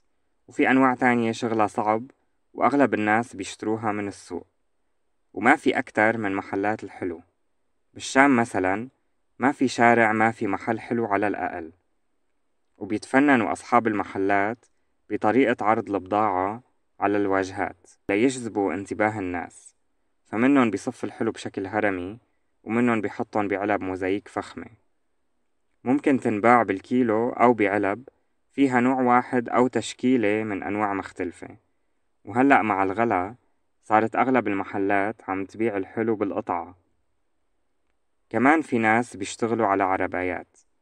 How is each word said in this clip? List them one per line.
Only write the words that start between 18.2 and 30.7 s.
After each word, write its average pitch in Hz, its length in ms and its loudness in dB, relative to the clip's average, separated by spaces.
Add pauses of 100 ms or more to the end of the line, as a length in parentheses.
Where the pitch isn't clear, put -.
انتباه 101 460 -2
الناس، 90 560 -10 (500)
فمنهم 123 440 2
بيصف 101 340 -6
الحلو 113 280 -4
بشكل - 360 -10
هرمي، 101 520 -4 (440)
ومنهم 117 380 0
بيحطهم 104 460 -4
بعلب 98 340 -2
موزاييك 95 460 -4
فخمة. - 380 -10 (1160)
ممكن 135 360 2
تنباع 113 440 4
بالكيلو 113 680 0
أو 120 240 4
بعلب 104 560 0 (420)
فيها 131 280 2
نوع 131 220 2
واحد 123 480 2
أو 123 180 4
تشكيلة 110 760 0
من 101 200 -6
أنواع 101 300 -2